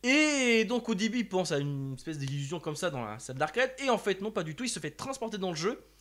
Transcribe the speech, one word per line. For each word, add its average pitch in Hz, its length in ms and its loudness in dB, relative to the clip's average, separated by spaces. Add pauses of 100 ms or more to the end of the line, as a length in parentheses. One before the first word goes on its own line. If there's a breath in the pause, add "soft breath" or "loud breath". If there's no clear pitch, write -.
Et 254 640 6
donc 233 240 0
au 226 40 4
début 220 260 0
il 220 80 -2
pense 185 240 0
à 143 60 2
une 139 360 -2
espèce 151 240 -8
d'illusion 143 420 -4
comme 151 160 -6
ça 180 140 -2
dans 131 120 -4
la 107 160 -6
salle 127 180 -10
d'arcade, 233 420 0
et 277 100 -2
en 233 80 6
fait 190 240 0
non, 208 100 -2
pas 196 120 -2
du 156 120 -4
tout, 247 100 -6
il 247 40 -2
se 208 100 -4
fait 156 120 -4
transporter 226 480 -6
dans 185 120 0
le 165 60 -2
jeu, 185 260 0 (180 loud breath)